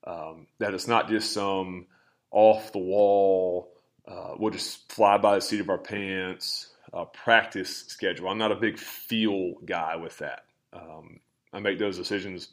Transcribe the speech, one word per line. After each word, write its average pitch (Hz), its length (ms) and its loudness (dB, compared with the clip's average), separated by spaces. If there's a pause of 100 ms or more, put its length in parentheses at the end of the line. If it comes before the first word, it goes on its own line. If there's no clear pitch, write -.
Um, 80 420 -12 (120)
that 104 160 -2
it's 92 140 -6
not 113 200 4
just 107 240 0
some 95 540 -4 (440)
off 107 420 6
the 104 60 -4
wall, 95 920 2 (340)
uh, 90 320 -12
we'll 107 140 0
just - 380 -10
fly 104 280 6
by 101 180 6
the 95 40 2
seat 104 200 -4
of 95 80 -6
our 92 100 0
pants, 95 920 -8 (240)
uh, 87 120 -8
practice - 840 2
schedule. 90 400 -4
I'm 101 100 -2
not 110 140 2
a 95 40 0
big 107 220 -2
feel 101 760 -4 (100)
guy 82 320 -4
with 82 220 -12
that. 73 260 -10 (280)
Um, 80 480 -20 (320)
I 101 80 -10
make 101 180 0
those 98 200 -2
decisions 95 540 -8